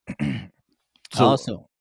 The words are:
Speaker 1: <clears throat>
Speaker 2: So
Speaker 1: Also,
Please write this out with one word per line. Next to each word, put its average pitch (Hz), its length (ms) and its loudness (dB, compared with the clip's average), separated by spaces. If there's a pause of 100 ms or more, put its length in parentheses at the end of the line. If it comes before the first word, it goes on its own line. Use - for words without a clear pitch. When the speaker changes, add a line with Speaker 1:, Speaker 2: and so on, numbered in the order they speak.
(180)
Speaker 1:
<clears throat> 73 320 -4 (600)
Speaker 2:
So 127 140 4
Speaker 1:
Also, 127 420 0 (120)